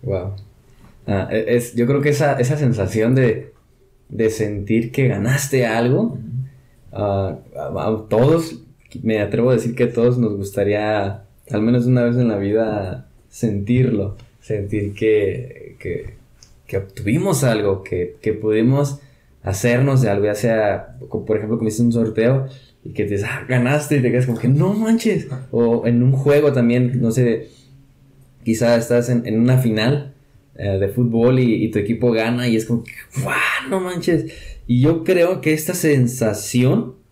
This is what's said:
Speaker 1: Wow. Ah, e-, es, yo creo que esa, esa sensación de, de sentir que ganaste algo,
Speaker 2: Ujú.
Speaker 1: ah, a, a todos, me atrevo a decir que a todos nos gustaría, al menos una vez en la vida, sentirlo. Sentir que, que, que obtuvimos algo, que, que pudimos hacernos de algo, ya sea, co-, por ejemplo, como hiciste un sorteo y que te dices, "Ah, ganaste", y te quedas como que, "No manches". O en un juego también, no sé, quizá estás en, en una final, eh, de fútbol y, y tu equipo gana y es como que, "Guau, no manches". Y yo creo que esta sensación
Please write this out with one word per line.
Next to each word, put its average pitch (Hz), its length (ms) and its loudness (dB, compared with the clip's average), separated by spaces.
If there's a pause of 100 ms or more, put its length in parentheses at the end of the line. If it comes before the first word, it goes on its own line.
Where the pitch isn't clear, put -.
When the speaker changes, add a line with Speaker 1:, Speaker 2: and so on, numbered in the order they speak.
Speaker 1:
Wow. 98 300 -4 (720)
Ah, 98 240 -2
e-, 110 240 0
es, 120 200 -2
yo 120 120 2
creo 135 140 2
que 147 80 2
esa, 139 300 2
esa 127 180 0
sensación 110 580 0
de, 127 380 0 (560)
de 110 200 0
sentir 107 640 -2
que 135 160 0
ganaste 131 580 0
algo, 120 380 2
Speaker 2:
Ujú. - 160 -4 (760)
Speaker 1:
ah, 98 440 -2 (180)
a, 73 320 -6
a 110 220 -4
todos, 147 520 2 (420)
me 110 180 0
atrevo 113 300 0
a - 20 4
decir 117 220 -2
que 127 100 0
a 113 80 -4
todos 123 240 2
nos 110 180 0
gustaría, 101 880 -2 (260)
al 107 120 -2
menos 120 240 2
una 123 180 4
vez 120 140 2
en 123 100 2
la 107 100 0
vida, 104 680 -2 (220)
sentirlo. 104 880 0 (240)
Sentir 101 540 -4
que, 107 840 0
que, - 360 -10 (500)
que - 120 -6
obtuvimos 143 680 -2
algo, 104 400 0
que, - 400 -6
que 110 100 0
pudimos 127 680 0 (440)
hacernos 123 580 2
de 113 80 2
algo, 101 160 0
ya 104 100 0
sea, 107 640 0 (120)
co-, - 160 -6
por 107 120 0
ejemplo, 110 200 -2
como 110 100 -2
hiciste 107 180 0
un 117 80 2
sorteo 117 540 2 (360)
y - 60 -14
que - 160 -4
te 101 60 -4
dices, 101 200 -2
"Ah, - 160 -10
ganaste", 139 500 0
y 135 40 2
te 123 100 2
quedas 123 140 2
como 117 140 -2
que, - 80 -2
"No 165 260 4
manches". 220 540 0 (240)
O 117 340 2
en 120 160 2
un 127 100 4
juego 143 420 4
también, 123 480 2
no 113 100 0
sé, 120 380 0 (960)
quizá 117 340 2
estás 120 320 0
en, 120 180 0
en 110 120 0
una 127 200 4
final, 120 560 0 (400)
eh, 98 240 -2
de 98 100 0
fútbol 120 500 2
y, 113 240 2
y 107 80 0
tu - 80 -2
equipo 117 320 0
gana 117 360 0
y 117 80 2
es 110 100 -2
como 117 180 -4
que, - 80 -18 (300)
"Guau, - 480 -4
no 190 100 -2
manches". 180 460 -2 (400)
Y 123 160 2
yo 160 220 2
creo 180 380 2
que 156 120 0
esta 156 220 -4
sensación 127 1200 0 (160)